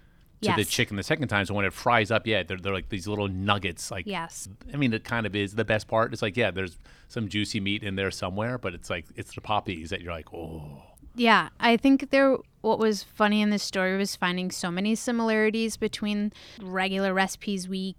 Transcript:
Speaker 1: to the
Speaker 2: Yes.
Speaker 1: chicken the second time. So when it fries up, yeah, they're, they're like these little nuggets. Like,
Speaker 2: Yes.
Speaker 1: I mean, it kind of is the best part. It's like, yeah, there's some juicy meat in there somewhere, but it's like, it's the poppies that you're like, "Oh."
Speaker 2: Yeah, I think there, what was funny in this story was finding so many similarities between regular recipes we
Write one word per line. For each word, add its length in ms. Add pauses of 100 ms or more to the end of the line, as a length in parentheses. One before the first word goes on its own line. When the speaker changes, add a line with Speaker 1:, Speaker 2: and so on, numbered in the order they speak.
(400)
Speaker 1:
to 120
the 100
Speaker 2:
Yes. 60
Speaker 1:
chicken 280
the 60
second 260
time. 160
So 80
when 140
it 80
fries 360
up, 160
yeah, 160
they're, 140
they're 160
like 160
these 180
little 220
nuggets. 640
Like, 160
Speaker 2:
Yes. 420 (240)
Speaker 1:
I 60
mean, 160
it 100
kind 220
of 100
is 200
the 80
best 240
part. 260
It's 80
like, 160
yeah, 120
there's 280 (300)
some 200
juicy 320
meat 220
in 140
there 140
somewhere, 460
but 160
it's 160
like, 160 (100)
it's 200
the 80
poppies 480
that 120
you're 100
like, 200
"Oh." 500 (360)
Speaker 2:
Yeah, 300 (100)
I 200
think 320
there, 260 (240)
what 180
was 240
funny 380
in 80
this 140
story 340
was 180
finding 360
so 200
many 240
similarities 840
between 520 (300)
regular 540
recipes 560
we 280